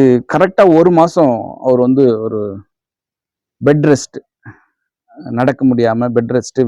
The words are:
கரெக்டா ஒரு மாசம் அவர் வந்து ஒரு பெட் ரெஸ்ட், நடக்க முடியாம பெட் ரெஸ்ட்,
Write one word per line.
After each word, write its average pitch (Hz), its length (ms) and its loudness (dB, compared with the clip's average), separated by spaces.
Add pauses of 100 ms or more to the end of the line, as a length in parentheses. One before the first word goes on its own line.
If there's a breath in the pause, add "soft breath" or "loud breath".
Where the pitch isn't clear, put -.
(320)
கரெக்டா 190 320 0 (120)
ஒரு 170 140 4
மாசம் 165 400 2 (300)
அவர் 127 240 0
வந்து 131 180 2 (180)
ஒரு 110 200 -6 (1200)
பெட் 147 280 0
ரெஸ்ட், - 300 -2 (1200 soft breath)
நடக்க 131 260 -2
முடியாம 120 500 0
பெட் 117 200 -4
ரெஸ்ட், 123 340 -4